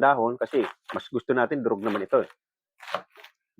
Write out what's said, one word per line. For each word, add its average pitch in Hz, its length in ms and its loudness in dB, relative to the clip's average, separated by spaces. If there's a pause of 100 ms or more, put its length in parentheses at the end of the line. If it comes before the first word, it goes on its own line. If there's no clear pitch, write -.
dahon 123 400 4
kasi 117 240 0 (320)
mas - 160 -10
gusto 127 240 -2
natin, 127 240 0
durog 107 240 -2
naman 101 240 -2
ito, 123 160 4
eh. - 60 -14 (1300)